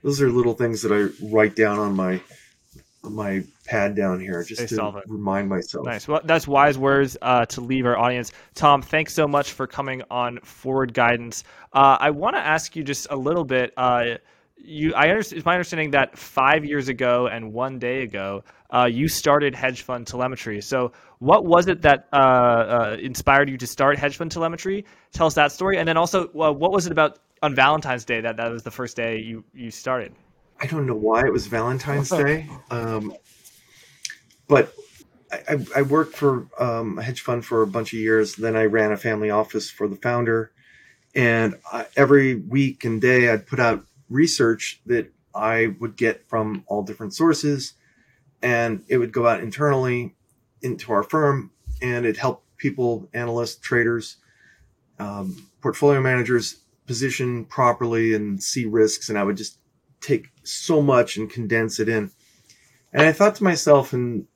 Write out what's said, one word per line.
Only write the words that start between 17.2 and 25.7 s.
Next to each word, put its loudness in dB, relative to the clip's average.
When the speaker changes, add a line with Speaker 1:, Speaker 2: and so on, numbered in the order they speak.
Speaker 2:
and -8
one -6
day -4
ago, -8
uh, 4
you 0
started 2
Hedge -6
Fund -10
Telemetry. -6
So -4
what 4
was 4
it -2
that, 4
uh, 2
uh, 4
inspired 2
you -6
to -10
start 0
Hedge -4
Fund -6
Telemetry? -6
Tell 2
us 2
that 4
story. -2